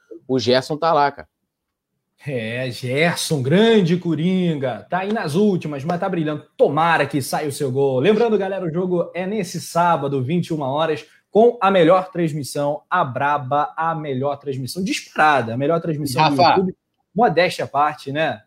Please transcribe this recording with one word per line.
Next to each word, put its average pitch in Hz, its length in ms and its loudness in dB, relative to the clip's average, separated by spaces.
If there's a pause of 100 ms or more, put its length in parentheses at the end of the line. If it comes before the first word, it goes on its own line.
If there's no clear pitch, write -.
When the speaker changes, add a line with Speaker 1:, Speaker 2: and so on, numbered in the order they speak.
(260)
Speaker 1:
o 131 120 0
Gerson 127 400 0
tá 160 120 0
lá, 143 220 2
cara. - 160 -16 (960)
Speaker 2:
É, 123 440 -6
Gerson, 139 720 -2
grande 180 560 4
Coringa, 160 880 -2
tá 180 120 -2
aí 196 120 -4
nas 185 220 -4
últimas, 165 500 0
mas 175 160 -2
tá 196 80 -2
brilhando, 151 360 -4 (120)
tomara 160 500 2
que 143 140 -4
saia 151 280 -4
o 135 40 -6
seu 135 180 -4
gol. 131 300 0
Lembrando, 214 380 2
galera, 190 260 -4
o 160 80 -6
jogo 175 420 -2
é 180 120 -6
nesse 190 340 -6
sábado, 143 640 0
vinte 170 260 -2
e 170 60 -4
uma 147 160 -4
horas, 156 340 -2 (260)
com 240 300 4
a 190 100 4
melhor 185 400 6
transmissão, 151 800 -4
a 175 160 2
Braba, 139 720 -2
a 165 180 -2
melhor 143 440 -4
transmissão, 135 440 -8
disparada, 151 720 0
a - 40 -4
melhor 151 220 0
transmissão 151 500 -2
do 143 60 -2
Speaker 1:
Rafa. 165 200 6
Speaker 2:
YouTube, 185 180 0 (400)
modéstia 170 520 2
à - 20 -10
parte, 143 420 -2
né? 139 360 -2